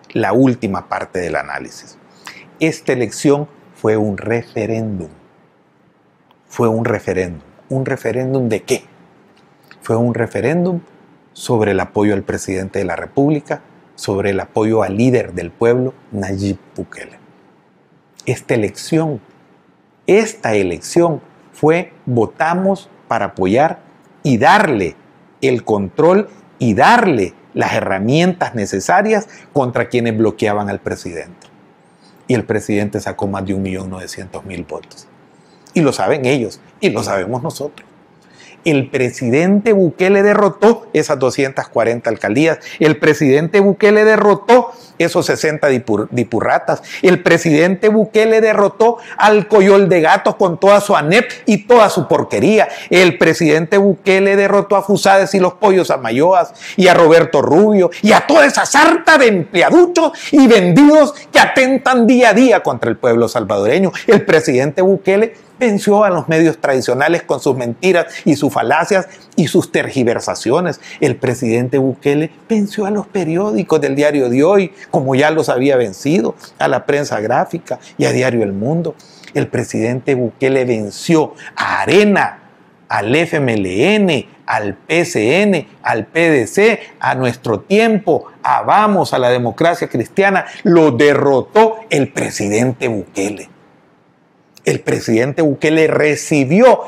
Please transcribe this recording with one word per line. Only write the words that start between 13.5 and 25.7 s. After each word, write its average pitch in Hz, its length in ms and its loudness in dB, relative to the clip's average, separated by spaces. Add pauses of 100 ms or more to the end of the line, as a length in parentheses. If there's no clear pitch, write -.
sobre 101 360 -6
el 95 100 -4
apoyo 110 420 -2
al 98 140 -6
líder 117 360 0
del 87 180 -10
pueblo, 127 440 -2 (180)
Nayib 98 460 -6 (180)
Bukele. - 420 -16 (1080)
Esta 131 280 -4
elección, 127 640 -4 (840)
esta 196 480 0
elección 104 680 -2 (300)
fue, 160 400 -2 (120)
votamos 170 840 -4 (180)
para 107 180 -4
apoyar 110 540 -2 (420)
y 135 140 0
darle 139 580 2 (460)
el 127 240 -2
control 151 640 0 (300)